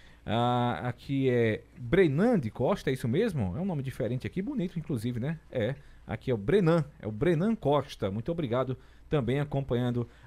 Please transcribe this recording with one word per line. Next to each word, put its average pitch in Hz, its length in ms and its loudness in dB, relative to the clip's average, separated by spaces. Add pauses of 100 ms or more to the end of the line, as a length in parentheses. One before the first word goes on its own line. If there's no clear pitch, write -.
(240)
Ah, 120 640 0
aqui 135 420 -2
é 117 320 4 (160)
Brenan 175 600 4
de 110 120 -2
Costa, 160 400 0
é - 20 2
isso 131 160 -4
mesmo? 135 480 0
É 139 40 -4
um 180 40 -2
nome 170 180 -2
diferente 123 440 -4
aqui, 135 160 -6
bonito 208 360 -4
inclusive, 123 400 -4
né? 151 200 -4 (120)
É, 123 240 -2 (320)
aqui - 240 -6
é 127 40 0
o - 20 0
Brenan, 160 480 4 (160)
é - 60 -10
o 110 60 -4
Brenan 165 420 0
Costa. 139 560 -2
Muito 110 200 -4
obrigado 127 460 -2 (320)
também 123 320 0
acompanhando 123 680 -2 (180)